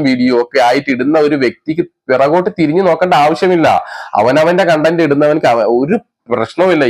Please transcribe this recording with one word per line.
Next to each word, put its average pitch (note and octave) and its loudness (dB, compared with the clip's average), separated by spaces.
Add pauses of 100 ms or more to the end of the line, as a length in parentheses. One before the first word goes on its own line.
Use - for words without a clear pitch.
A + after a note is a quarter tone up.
വീഡിയോ B2+ 0
ഒക്കെ C3 -2
ആയിട്ട് C#3 -2
ഇടുന്ന C3 -2 (100)
ഒരു D3 0
വ്യക്തിക്ക് D3+ -4 (260)
പിറകോട്ട് D3 0 (100)
തിരിഞ്ഞു D#3+ 0
നോക്കേണ്ട F3 0 (100)
ആവശ്യമില്ല. E3 0 (520)
അവനവന്റെ D#3+ 2
കണ്ടന്റ് E3 0
ഇടുന്നവൻക്ക് D3 0
അവ-, A2+ 0 (120)
ഒരു D#3+ -2 (340)
പ്രശ്നവുമില്ല. D3+ 0